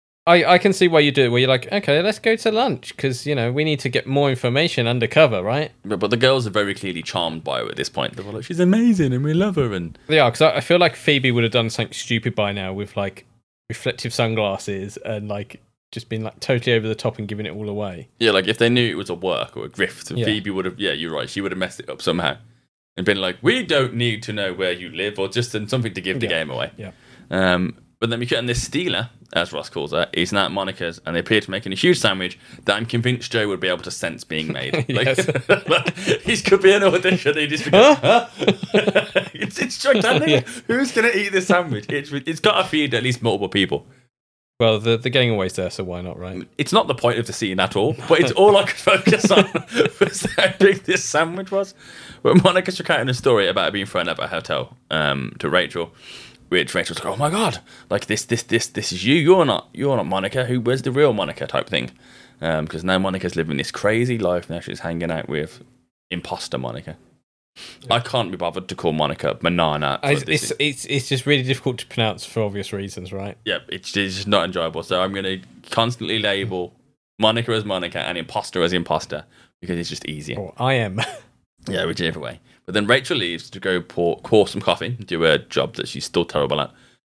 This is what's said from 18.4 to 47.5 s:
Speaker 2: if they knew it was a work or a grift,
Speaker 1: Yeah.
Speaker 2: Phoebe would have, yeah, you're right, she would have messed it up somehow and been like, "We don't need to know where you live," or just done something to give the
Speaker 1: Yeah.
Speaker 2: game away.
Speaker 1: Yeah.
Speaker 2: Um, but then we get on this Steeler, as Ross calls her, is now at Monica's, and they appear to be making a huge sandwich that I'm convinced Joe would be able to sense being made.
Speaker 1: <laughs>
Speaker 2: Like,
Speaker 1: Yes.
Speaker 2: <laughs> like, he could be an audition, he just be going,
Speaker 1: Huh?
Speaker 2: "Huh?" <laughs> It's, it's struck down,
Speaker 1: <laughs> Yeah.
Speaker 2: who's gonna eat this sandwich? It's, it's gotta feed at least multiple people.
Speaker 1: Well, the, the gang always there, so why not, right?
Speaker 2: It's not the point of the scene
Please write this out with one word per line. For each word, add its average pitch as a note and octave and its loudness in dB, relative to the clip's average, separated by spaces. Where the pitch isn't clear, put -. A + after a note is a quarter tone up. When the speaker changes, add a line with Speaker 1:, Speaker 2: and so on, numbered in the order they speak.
Speaker 2:
if A2 0
they A#2 6
knew A#2+ 4
it D2+ -6
was F#2+ -6
a F2+ -4
work E2+ -4
or G#1 -8
a - -12
grift, - -6
Speaker 1:
Yeah. A#2+ -2
Speaker 2:
Phoebe G#2+ -2
would F#2+ -4
have, F#2 -8
yeah, F#2 -2
you're D#2+ -6
right, C2+ -6
she F#2+ -6
would G2 -4
have F#2 -6
messed F#2 -6
it - -12
up C2 -12
somehow E2+ -2
and F#2 -6
been G2 2
like, F#2 -4
"We A3+ 2
don't C#3 0
need A#2 -2
to G#2+ -8
know G2 -4
where F2+ -2
you F2 -10
live," G2 -4
or F#2+ -2
just A#2+ -4
done G#2+ -4
something A#2 -4
to G2 -8
give C#3+ -4
the F2+ -2
Speaker 1:
Yeah. E2 -4
Speaker 2:
game D#2 -6
away. B1+ -6
Speaker 1:
Yeah. G2 -14
Speaker 2:
Um, F2+ 0
but A2+ -2
then A#2 -4
we A#2+ -4
get B2+ 0
on A#2+ -4
this A#2+ -2
Steeler, A#2+ -4
as E2+ -2
Ross D2 -8
calls D2 -6
her, D#2 0
is F2 0
now G2 2
at - -6
Monica's, F#2 -6
and E2 -4
they E2+ 0
appear G#2 2
to - -4
be - -10
making F#2+ -6
a F#2+ -6
huge F3 4
sandwich F#2+ -2
that G2+ 2
I'm A2+ -2
convinced A#2+ -2
Joe A2 0
would G2 -4
be F#2 -2
able F2 -2
to F2 -10
sense - -8
being D#2+ -4
made. C2 -6
Speaker 1:
<laughs> D3+ -2
Speaker 2:
Like, A#2+ 0
Speaker 1:
Yes. C3+ 2
Speaker 2:
<laughs> C#3+ 2
like, E3 0
he A3+ -2
could F#3+ 4
be F#3 10
an G3 4
audition, F3+ 4
he D3+ 0
just D3+ -4
be D3 -4
going, B3 10
Speaker 1:
Huh? A3+ 4
Speaker 2:
"Huh?" - -4
<laughs> - 0
It's, G3+ -8
it's B3+ -4
struck B3+ 4
down, F3 2
Speaker 1:
<laughs> D#3 0
Yeah. C#3 6
Speaker 2:
who's B3 0
gonna A#3 2
eat G3+ -2
this F#3 0
sandwich? E3 0
It's, C#3+ -4
it's C#3+ -6
gotta G3+ 4
feed D3 0
at A2 0
least B2 -2
multiple G2+ 0
people. F#2+ 0
Speaker 1:
Well, A2 4
the, A2+ 2
the B2 -6
gang B2 4
always G2 0
there, F2+ -4
so - -8
why F2+ -8
not, F2+ -10
right? F2+ -10
Speaker 2:
It's - -2
not A3 4
the C3+ -2
point A#2+ 0
of A2+ -2
the - -8
scene F#2+ -2